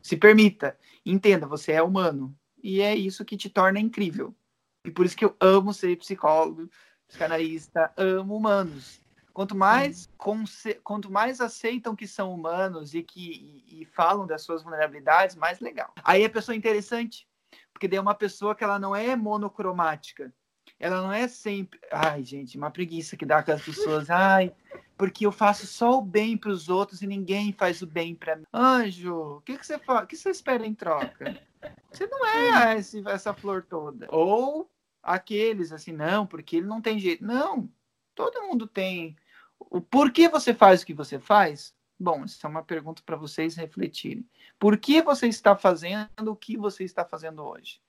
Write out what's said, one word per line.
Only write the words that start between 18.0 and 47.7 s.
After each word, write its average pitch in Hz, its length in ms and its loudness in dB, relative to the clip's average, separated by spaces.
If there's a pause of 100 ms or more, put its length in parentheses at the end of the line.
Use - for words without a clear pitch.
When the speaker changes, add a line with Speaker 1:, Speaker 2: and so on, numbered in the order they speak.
Speaker 1:
uma 202 140 0
pessoa 208 400 -4
que 220 80 -6
ela 202 160 0
não 196 160 -4
é 233 180 -2
monocromática. 185 1200 -4 (460)
Ela 185 220 -2
não 190 100 -4
é 233 160 -2
sempre, 202 500 -10 (140)
ai, 147 320 0
gente, 135 340 -14
uma 151 140 -8
preguiça 165 460 -10
que - 80 -10
dá 151 180 4
com 165 80 -2
as 151 100 0
pessoas, 156 480 -4
ai, 190 460 4 (420)
porque 196 280 -2
eu 202 80 2
faço 208 340 2
só 247 300 2
o 240 40 0
bem 208 360 -2
pros 180 320 -6
outros 190 320 -2
e 202 60 -6
ninguém 196 440 -4
faz 180 300 -2
o 180 60 -10
bem 165 280 -6
pra 160 220 -6
mim. 156 160 -20
Anjo, 180 840 0
o 151 60 -20
que 269 160 -12
que - 100 -20
você 302 100 -8
fa-, 247 260 0
o - 40 -14
que 320 80 -16
você - 140 -6
espera 247 360 -4
em 214 80 -6
troca? - 640 -6 (540)
Você 415 160 -8
não 523 180 -4
é 427 520 4
esse, 202 280 -10
essa 202 280 -6
flor 196 300 -6
toda. 151 460 -12
Ou 233 600 0 (320)
aqueles, 190 720 -2
assim, 156 180 -16
não, 170 340 -2
porque 165 300 -10
ele 175 120 -2
não 220 140 -8
tem 220 160 -2
jeito. 185 240 -4
Não, 269 480 -4 (460)
todo 494 280 -6
mundo 262 220 -4
tem. 180 520 -8 (420)
O - 220 -8
porquê 294 480 4
você 277 240 0
faz 190 280 10
o - 40 -16
que 160 80 -12
você 143 260 -10
faz? 180 540 2 (260)
Bom, 165 240 -2
essa - 220 -14
é 151 40 -6
uma 160 140 -10
pergunta 160 420 -10
pra 165 100 -8
vocês 160 400 -6
refletirem. 165 720 -10 (320)
Por 208 180 6
que 294 240 4
você 277 260 2
está 214 280 4
fazendo 202 760 -2
o 208 40 -8
que 220 220 -12
você 202 260 -6
está 180 220 -6
fazendo 160 380 -14
hoje? - 460 -16